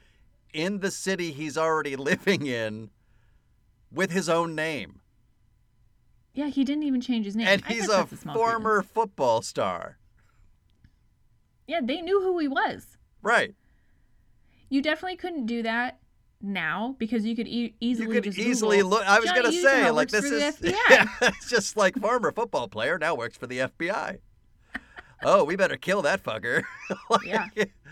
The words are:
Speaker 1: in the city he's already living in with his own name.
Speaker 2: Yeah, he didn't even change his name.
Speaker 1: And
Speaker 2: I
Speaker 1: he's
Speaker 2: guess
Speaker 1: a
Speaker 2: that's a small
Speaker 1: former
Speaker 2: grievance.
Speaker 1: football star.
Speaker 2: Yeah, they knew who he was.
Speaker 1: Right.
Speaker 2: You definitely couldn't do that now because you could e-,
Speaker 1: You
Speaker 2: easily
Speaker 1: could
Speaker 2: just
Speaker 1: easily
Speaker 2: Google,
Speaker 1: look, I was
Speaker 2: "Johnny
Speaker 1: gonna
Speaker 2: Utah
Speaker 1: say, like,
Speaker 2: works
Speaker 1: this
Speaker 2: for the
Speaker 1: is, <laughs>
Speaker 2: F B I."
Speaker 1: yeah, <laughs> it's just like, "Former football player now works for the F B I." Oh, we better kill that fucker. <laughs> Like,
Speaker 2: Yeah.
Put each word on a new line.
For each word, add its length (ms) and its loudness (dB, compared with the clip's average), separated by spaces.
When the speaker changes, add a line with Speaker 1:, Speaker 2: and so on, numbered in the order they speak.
Speaker 1:
in 280 -4
the 100 -4
city 420 -4
he's 260 -8
already 380 0
living 500 -2
in 440 -6
with 180 -2
his 180 -2
own 260 0
name. 460 -6
Speaker 2:
Yeah, 140 -4
he 160 0
didn't 200 0
even 160 0
change 260 -2
his 80 -6
name. 140 0
Speaker 1:
And 200 6
Speaker 2:
I 40 -2
Speaker 1:
he's 100 -4
Speaker 2:
guess 60 0
Speaker 1:
a 100 2
Speaker 2:
that's 140 0
a 60 -14
small 180 -8
Speaker 1:
former 400 2
Speaker 2:
grievance. 160 -2
Speaker 1:
football 500 2
star. 560 -4
Speaker 2:
Yeah, 160 -4
they 180 -2
knew 220 2
who 160 0
he 100 0
was. 480 -4
Speaker 1:
Right. 320 2
Speaker 2:
You 120 0
definitely 340 -4
couldn't 300 -6
do 180 -4
that 340 -4
now 580 -4
because 280 -2
you 80 -2
could 140 -4
e-, 20 -14
Speaker 1:
You 180 -6
Speaker 2:
easily 340 -2
Speaker 1:
could 100 2
Speaker 2:
just 140 -6
Speaker 1:
easily 400 2
Speaker 2:
Google, 120 4
Speaker 1:
look, 180 2
I 100 8
was 100 2
Speaker 2:
"Johnny 140 4
Speaker 1:
gonna 120 2
Speaker 2:
Utah 140 4
Speaker 1:
say, 220 6
like, 60 2
Speaker 2:
works 160 2
Speaker 1:
this 120 2
Speaker 2:
for 60 -2
the 60 0
Speaker 1:
is, 60 2
<laughs> 120 0
Speaker 2:
F 60 -20
B 120 -2
I." 180 0
Speaker 1:
yeah, 240 6
<laughs> 140 2
it's 220 -4
just 260 0
like, 220 2
"Former 340 0
football 360 -4
player 300 -2
now 160 -2
works 220 -6
for 100 -12
the 140 -4
F 160 -4
B 140 -4
I." 280 -6
Oh, 200 6
we 120 -2
better 200 0
kill 260 -2
that 200 0
fucker. 400 -2
<laughs> 220 -8
Like, 160 4
Speaker 2:
Yeah. 220 -4